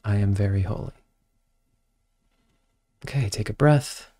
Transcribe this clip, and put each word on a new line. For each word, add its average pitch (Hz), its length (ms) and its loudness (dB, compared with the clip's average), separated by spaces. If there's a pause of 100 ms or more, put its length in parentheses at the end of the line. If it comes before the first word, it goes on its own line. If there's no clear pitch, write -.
I 104 140 0
am 101 160 2
very 98 300 2
holy." - 360 -6 (2000)
Okay, 131 240 -2
take - 200 -6
a 107 40 -6
breath. - 680 2